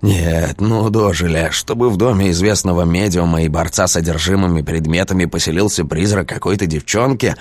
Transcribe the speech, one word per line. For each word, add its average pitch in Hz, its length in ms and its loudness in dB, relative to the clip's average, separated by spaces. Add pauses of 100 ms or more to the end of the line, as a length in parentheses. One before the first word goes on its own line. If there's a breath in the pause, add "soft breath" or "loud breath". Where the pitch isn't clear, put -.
«Нет, 82 600 0
ну 110 280 0
дожили, 87 600 0
чтобы 120 380 -2
в 101 80 0
доме 98 340 2
известного 90 520 0
медиума 85 600 2
и 82 40 0
борца 82 400 0
с - 100 0
одержимыми 85 640 0
предметами 85 640 0
поселился 85 580 -2
призрак 90 460 0
какой-то 98 380 -2
девчонки», 107 720 -2